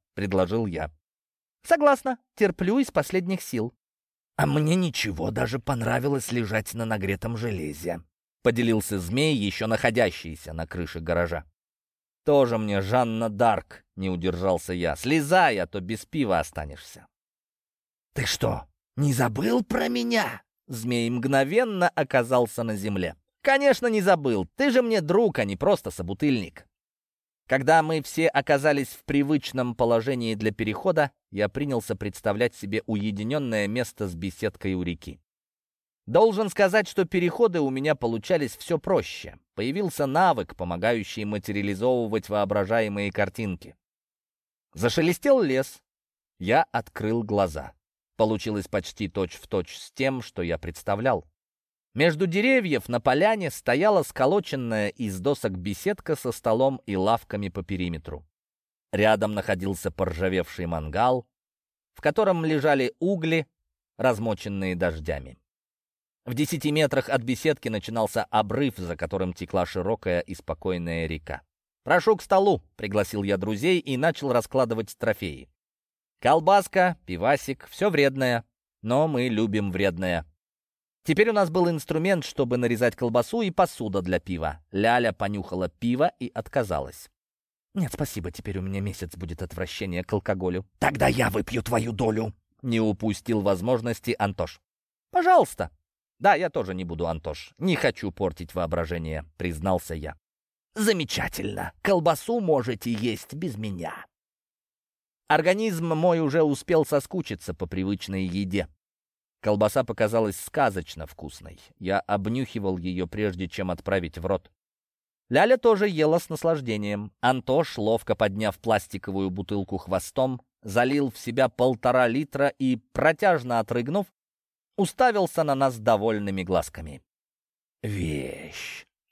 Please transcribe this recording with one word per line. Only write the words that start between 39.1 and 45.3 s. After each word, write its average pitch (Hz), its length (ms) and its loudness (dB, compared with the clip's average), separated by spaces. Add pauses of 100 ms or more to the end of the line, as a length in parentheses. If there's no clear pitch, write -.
Появился 147 520 -2
навык, 143 500 2
помогающий 101 680 -2
материализовывать 104 1040 0
воображаемые 101 840 0
картинки. 101 640 -4 (1000)
Зашелестел 170 640 2